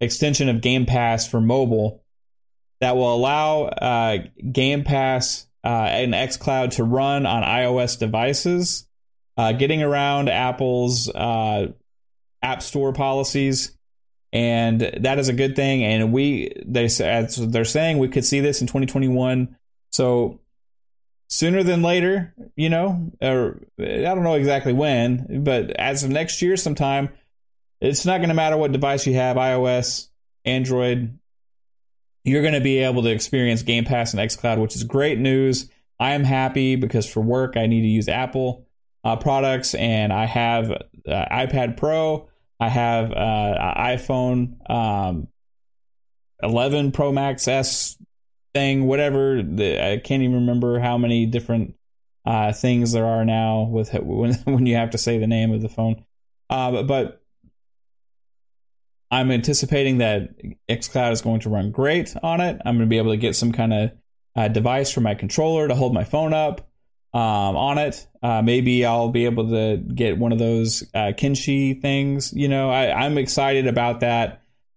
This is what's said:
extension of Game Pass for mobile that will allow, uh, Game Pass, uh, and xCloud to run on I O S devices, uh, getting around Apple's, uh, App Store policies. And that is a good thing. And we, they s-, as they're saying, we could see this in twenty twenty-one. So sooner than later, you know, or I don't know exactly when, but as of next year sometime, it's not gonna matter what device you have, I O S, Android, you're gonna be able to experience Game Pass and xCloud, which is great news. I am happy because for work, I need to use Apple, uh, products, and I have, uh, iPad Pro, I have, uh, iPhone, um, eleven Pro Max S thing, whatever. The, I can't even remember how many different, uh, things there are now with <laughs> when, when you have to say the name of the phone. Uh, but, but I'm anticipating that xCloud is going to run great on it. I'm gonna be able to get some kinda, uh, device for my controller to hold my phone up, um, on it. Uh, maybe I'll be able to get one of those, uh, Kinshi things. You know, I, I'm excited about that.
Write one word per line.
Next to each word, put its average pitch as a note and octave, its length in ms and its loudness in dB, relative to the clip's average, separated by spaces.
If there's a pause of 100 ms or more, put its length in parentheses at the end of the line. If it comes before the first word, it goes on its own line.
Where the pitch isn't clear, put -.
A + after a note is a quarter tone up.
extension C#3 480 0
of A#2 120 0
Game B2+ 260 2
Pass A#2 400 0
for A#2+ 140 0
mobile A2+ 640 0 (760)
that B2+ 140 0
will B2+ 180 2
allow, D3+ 520 0
uh, A#2 540 -2 (340)
Game C#3 320 0
Pass, C3 640 -2 (160)
uh, A2+ 260 0
and A#2+ 240 0
xCloud C3 600 -2
to B2 80 0
run C3+ 420 0
on A2 160 0
I B2 220 0
O B2 140 0
S B2 180 -2
devices, C#3 880 -2 (500)
uh, A2+ 160 2
getting C#3+ 300 2
around C#3+ 460 2
Apple's, B2 800 0
uh, G#2+ 640 -2 (720)
App C3 200 -4
Store C#3 300 -2
policies. C3+ 840 -2 (560)
And A#2 480 2
that C3 380 0
is C3+ 100 0
a B2+ 40 0
good C3+ 240 0
thing. C3+ 260 0
And A2 300 2
we, C3+ 400 0 (120)
they A#2+ 200 0
s-, A2+ 160 0
as A2+ 360 0
they're A2+ 280 0
saying, D#3 340 0
we C3 100 2
could C3 160 0
see C#3 140 2
this C#3 220 0
in B2 80 -2
twenty C3+ 180 0
twenty-one. B2+ 720 0 (360)
So B2 460 0 (880)
sooner F3+ 360 0
than F3 180 2
later, F3 500 0 (220)
you D#3+ 160 0
know, E3+ 400 -2 (100)
or C3 400 -2 (180)
I - 240 -4
don't F3+ 200 0
know E3 120 2
exactly C#3 380 2
when, B2+ 680 0
but B2+ 280 0
as C#3 340 -4
of C3 60 -2
next D#3 300 -4
year F3+ 160 2
sometime, C#3 540 -2 (720)
it's D3 260 0
not F#3 140 2
gonna E3 140 2
matter D#3 220 2
what D3+ 140 2
device C#3 340 0
you C3 100 2
have, B2+ 220 2
I B2+ 180 2
O B2+ 100 2
S, B2 440 -2 (360)
Android, B2 720 0 (1040)
you're C#3 200 2
gonna D3+ 180 2
be C3+ 180 2
able B2+ 240 2
to A#2 80 2
experience A#2+ 520 0
Game A#2 220 0
Pass A#2 300 -2
and G2 60 -2
xCloud, A2+ 400 -2
which A2 160 -2
is A#2+ 80 -6
great C#3 340 0
news. C3 500 0 (300)
I B2+ 140 0
am C#3+ 100 0
happy C3 540 2
because A#2 340 -2
for A2 100 -4
work, B2+ 360 0
I A2+ 100 2
need A2+ 140 4
to A2 80 2
use A2 200 2
Apple, B2+ 600 -4 (340)
uh, A2+ 140 0
products, C3+ 580 0
and A2 380 0
I G#2+ 140 0
have, A#2 440 0
uh, - 60 -4 (300)
iPad A#2+ 720 -2
Pro, D#3 520 -2 (320)
I A#2 80 0
have, A#2 420 0
uh, G#2 640 -2
iPhone, B2 920 -2
um, G2+ 560 -2 (1120)
eleven C#3 520 2
Pro C#3+ 180 0
Max C3+ 380 -2
S - 480 -2 (560)
thing, C3+ 360 2
whatever. C3+ 560 2
The, E2+ 480 0
I G#2+ 60 -2
can't C3+ 260 0
even B2 160 2
remember A#2+ 400 2
how A#2+ 180 0
many A#2 260 2
different, A#2 520 -2 (500)
uh, G#2+ 260 0
things A#2+ 380 0
there A2+ 160 2
are A2+ 180 0
now A2 380 2
with A2+ 320 -2
<laughs> - 80 -2
when, A2+ 320 0 (100)
when B2+ 220 2
you A#2+ 80 2
have A2+ 160 0
to A2+ 80 -4
say A#2 200 0
the A2 100 0
name A2+ 240 2
of A2 100 -2
the A2 60 -6
phone. A2+ 360 -4 (460)
Uh, B2+ 220 -2
but, A#2+ 160 -2
but C3+ 340 -2 (1900)
I'm C3 180 2
anticipating C3+ 680 2
that G#2+ 320 0 (380)
xCloud A#2 440 -2
is A2+ 100 -2
going A2+ 180 0
to A2 80 -6
run G#2 220 -2
great C#3+ 440 -2 (100)
on E3 160 0
it. F3 240 -2
I'm A#2+ 120 0
gonna A2+ 100 2
be A2+ 120 4
able A2 140 2
to G#2+ 40 2
get G#2+ 200 -2
some A#2 160 0
kinda, A2 400 0 (420)
uh, A2 140 0
device B2 420 0
for C3+ 100 -2
my G#2 140 0
controller D#3 540 0
to B2+ 80 0
hold B2 180 2
my G#2 100 0
phone D#3 300 0
up, D3+ 260 -2 (540)
um, G#2 420 0
on C#3 220 0
it. D3 260 -4 (160)
Uh, A#2 220 4
maybe B2 420 4
I'll A#2 260 2
be A#2+ 160 2
able A#2 240 0
to A2 260 2
get A#2+ 420 -2
one A#2 140 2
of A2+ 80 2
those, A2+ 420 0 (100)
uh, G#2 240 0
Kinshi C#3 640 0
things. C#3 520 -2
You C#3+ 160 0
know, C3+ 200 0
I, B2+ 360 2
I'm D3 120 0
excited C3+ 520 0
about A#2+ 320 0
that. A#2 420 0 (340)